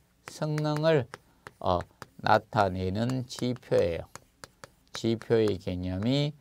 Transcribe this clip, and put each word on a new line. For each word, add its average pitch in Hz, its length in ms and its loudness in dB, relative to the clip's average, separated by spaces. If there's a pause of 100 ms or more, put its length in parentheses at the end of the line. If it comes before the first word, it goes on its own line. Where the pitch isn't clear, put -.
(280)
성능을, 151 800 0 (540)
어, 90 180 2 (380)
나타내는 107 1120 0
지표예요. 120 720 -2 (920)
지표의 110 680 0
개념이 95 840 -2